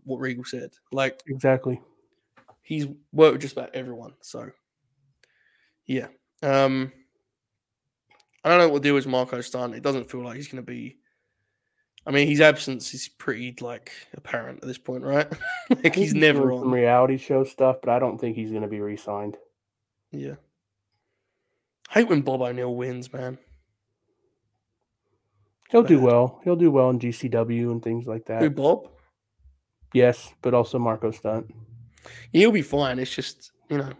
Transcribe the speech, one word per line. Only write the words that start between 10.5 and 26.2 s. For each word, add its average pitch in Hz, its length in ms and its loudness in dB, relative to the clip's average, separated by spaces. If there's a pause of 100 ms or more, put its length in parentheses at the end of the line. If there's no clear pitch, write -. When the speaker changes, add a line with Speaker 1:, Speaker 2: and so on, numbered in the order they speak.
Speaker 1:
be, 120 380 -14 (1040)
I 151 60 -6
mean, 143 160 4
his 147 120 2
absence 147 540 2
is 131 140 -12
pretty, 123 520 -10
like, 120 320 -14 (220)
apparent 123 480 -10
at 135 60 -12
this 127 100 -10
point, 127 260 -12
right? 143 260 0
<laughs> - 400 -8
Like, 247 100 2
Speaker 2:
I - 20 -16
think 165 140 2
Speaker 1:
he's 180 160 0
Speaker 2:
he's - 100 0
Speaker 1:
never 147 200 6
Speaker 2:
doing 127 180 0
some 131 80 -4
Speaker 1:
on. 127 60 2
Speaker 2:
reality 123 440 4
show 135 260 0
stuff, 131 380 2
but - 80 -4
I 120 100 4
don't 113 200 -2
think 113 160 -4
he's 110 160 -8
gonna 107 160 -6
be 104 140 -8
re-signed. 104 560 -8 (760)
Speaker 1:
Yeah. 139 240 -12 (1500)
I - 100 -18
hate 233 100 4
when 156 120 2
Bob 131 200 -2
O'Neill 123 340 -6
wins, 123 360 -10
man. 127 280 -10 (2250)
Speaker 2:
He'll 233 140 6
do 165 140 8
Speaker 1:
Bad. 127 80 4
Speaker 2:
well. 120 380 4